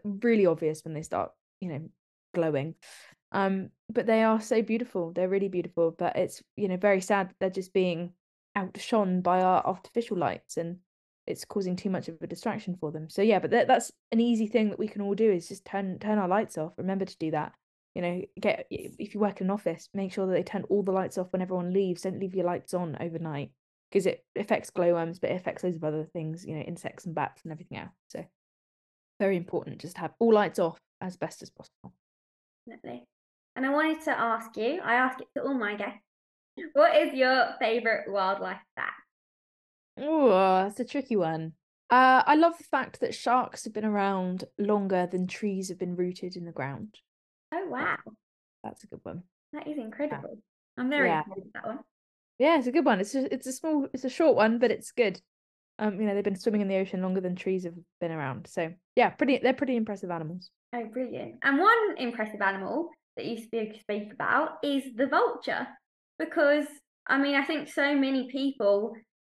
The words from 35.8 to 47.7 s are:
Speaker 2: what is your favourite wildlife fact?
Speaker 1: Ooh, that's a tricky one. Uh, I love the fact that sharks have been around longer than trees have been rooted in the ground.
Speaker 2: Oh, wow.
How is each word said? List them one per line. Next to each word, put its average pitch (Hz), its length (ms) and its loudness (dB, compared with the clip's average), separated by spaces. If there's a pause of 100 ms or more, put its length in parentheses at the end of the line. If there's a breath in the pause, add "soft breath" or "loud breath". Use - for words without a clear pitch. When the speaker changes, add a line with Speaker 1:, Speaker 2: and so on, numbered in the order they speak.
Speaker 2:
what 302 240 6
is 294 180 4
your 262 460 4
favourite 226 500 0
wildlife 190 500 -2 (140)
fact? - 260 -8 (1000)
Speaker 1:
Ooh, 294 300 4
that's 190 500 4
a 240 40 -2
tricky 262 300 -4
one. 160 380 0 (360)
Uh, 254 380 8
I 294 80 6
love 330 240 6
the - 60 -20
fact - 340 -4
that - 160 -2
sharks - 480 0
have 214 100 -10
been 214 120 -4
around 196 580 0 (160)
longer 196 480 2
than 180 220 -2
trees 190 400 -4
have 180 100 -10
been 180 160 -4
rooted 180 400 -4
in 175 120 -10
the 170 40 -12
ground. 139 480 -8 (560)
Speaker 2:
Oh, 359 140 -4
wow. 285 360 -2